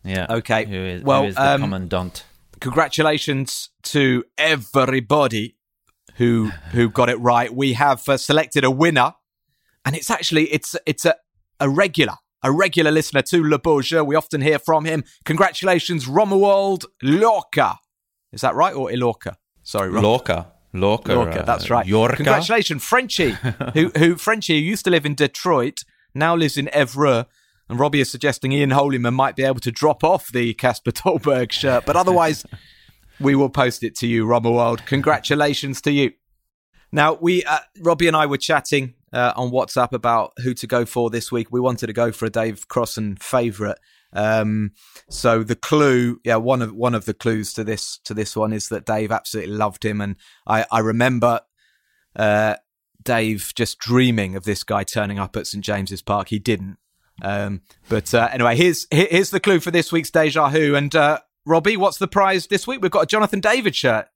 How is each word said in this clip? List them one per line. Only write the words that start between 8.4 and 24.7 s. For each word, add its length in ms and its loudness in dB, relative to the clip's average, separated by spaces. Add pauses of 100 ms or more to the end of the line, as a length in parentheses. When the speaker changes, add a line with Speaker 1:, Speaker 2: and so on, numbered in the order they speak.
Speaker 2:
a 80 4
winner, 420 2 (720)
and 120 -2
it's 140 -8
actually, 360 0
it's, 300 -4 (100)
it's 180 -4
a, 120 4 (440)
a 100 2
regular, 460 2 (260)
a 100 0
regular 400 2
listener 320 0
to 200 2
Le 160 2
Beau 220 2
Jeu. 220 0
We 120 -2
often 260 -2
hear 180 2
from 260 0
him. 180 -2 (220)
Congratulations, 800 0
Romuald 800 2 (180)
Lorca. 760 2 (520)
Is 100 -16
that 140 0
right? 180 2
Or 160 -6
Ilorca? 460 -2 (280)
Sorry, 260 -2
Rom- 140 0
Speaker 1:
Lorca. 500 0 (180)
Lorca, 440 0
Speaker 2:
Lorca, 260 0
Speaker 1:
uh, 40 -4
Speaker 2:
that's 240 -2
right. 160 0
Speaker 1:
Yorka. 300 2
Speaker 2:
Congratulations, 680 0
Frenchie, 480 0
Speaker 1:
<laughs> 420 -6
Speaker 2:
who, 240 2
who, 180 4
Frenchie, 440 0
who 60 -2
used 200 -4